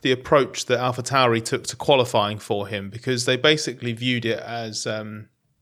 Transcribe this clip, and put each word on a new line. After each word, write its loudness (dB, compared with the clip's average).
the 4
approach 2
that 2
AlphaTauri 2
took -4
to -10
qualifying 2
for -4
him, -6
because -4
they 2
basically 0
viewed -2
it 0
as, -8
um, -8